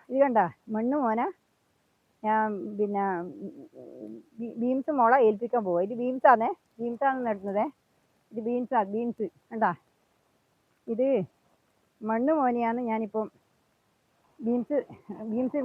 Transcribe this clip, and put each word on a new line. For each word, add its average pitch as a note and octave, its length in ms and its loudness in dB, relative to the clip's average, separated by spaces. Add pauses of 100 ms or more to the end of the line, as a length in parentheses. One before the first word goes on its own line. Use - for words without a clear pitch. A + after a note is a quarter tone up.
(100)
ഇത് B3+ 140 0
കണ്ട B3 140 4 (360)
മണ്ണ് A#3+ 300 0
മോനാ, A#3 220 0 (1000)
ഞാൻ A3 180 2 (340)
പിന്നെ G3+ 260 0 (1300)
ബീ-, A3+ 240 -8
ബീൻസ് C4 380 0
മോളെ A#3+ 180 6 (100)
ഏൽപ്പിക്കാൻ G#3+ 380 0
പോവുക. F3 220 2
ഇത് B3 140 -8
ബീൻസാണേ, B3+ 480 4 (280)
ബീൻസാണ് A#3+ 500 -2
നടുന്നത്. G3+ 360 -2 (680)
ഇത് A3+ 160 -8
ബീൻസാ, B3 320 0 (140)
ബീൻസ് A3+ 320 -4 (240)
കണ്ടാ, G#3+ 220 0 (1200)
ഇത് B3+ 140 2 (1000)
മണ്ണ് B3 300 2
മോനെയാണ് A#3+ 500 0
ഞാനിപ്പം A3 380 -4 (1160)
ബീൻസ്, A#3+ 300 0 (540)
ബീൻസ് B3+ 340 -2